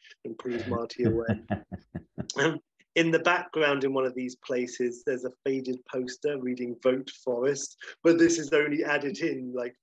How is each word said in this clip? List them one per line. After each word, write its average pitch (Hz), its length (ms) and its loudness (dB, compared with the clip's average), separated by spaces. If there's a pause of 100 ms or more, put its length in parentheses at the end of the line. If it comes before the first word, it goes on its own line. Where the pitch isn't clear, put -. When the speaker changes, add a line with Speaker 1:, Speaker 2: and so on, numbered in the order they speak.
(260)
Speaker 1:
and 110 120 -10
pulls 120 300 -4
Marty 117 380 -2
away. 113 440 0
Speaker 2:
<laughs> 101 160 -4 (720)
Speaker 1:
Um, 151 220 2 (360)
in 165 140 4
the 160 100 4
background 160 640 2
in 135 100 2
one 131 120 2
of 127 100 -2
these 127 200 -6
places, 123 720 -4
there's 127 200 -2
a 123 60 -6 (120)
faded 127 360 -2 (120)
poster 135 480 -4
reading 123 440 -4
"Vote 131 260 2 (160)
Forest," 131 520 -2 (260)
but 165 160 8
this 165 180 6
is 151 160 -4
only 147 300 4
added 143 360 -2
in, 127 340 -4
like, 123 300 -6